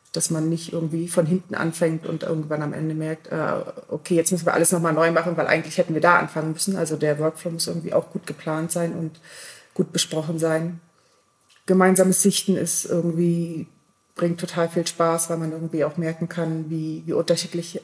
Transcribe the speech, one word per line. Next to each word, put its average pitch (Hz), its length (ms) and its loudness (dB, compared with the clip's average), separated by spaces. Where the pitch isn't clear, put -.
dass - 180 -2
man 160 180 0
nicht 165 240 -4
irgendwie 165 360 -4
von 170 180 2
hinten 180 280 -2
anfängt 165 520 -2
und 165 160 -6
irgendwann 151 400 -4
am 147 100 -4
Ende 156 220 -4
merkt, 156 360 -6
äh, 156 220 -2
okay, - 260 -2
jetzt 170 180 6
müssen 170 140 0
wir - 80 4
alles 165 180 4
nochmal 165 220 2
neu 165 180 4
machen, 170 240 2
weil 147 100 2
eigentlich 160 320 0
hätten 170 160 0
wir 151 60 2
da 170 180 8
anfangen 160 340 -2
müssen. 190 240 -2
Also 156 200 -2
der 147 220 0
Workflow 156 320 -2
muss 165 160 -4
irgendwie 165 260 -6
auch - 180 2
gut - 160 -8
geplant 156 460 -4
sein 170 220 -2
und 165 260 -8
gut 160 180 -2
besprochen 160 460 -2
sein. 165 420 0
Gemeinsames 185 560 6
Sichten 196 340 2
ist - 300 -2
irgendwie, 170 800 0
bringt 170 260 -2
total 170 300 -2
viel 170 160 0
Spaß, 165 420 0
weil 165 80 -2
man 160 160 -4
irgendwie 160 320 -2
auch 151 140 -4
merken 165 300 -4
kann, 160 420 -4
wie, 160 340 -6
wie 165 80 -6
unterschiedlich 170 720 -2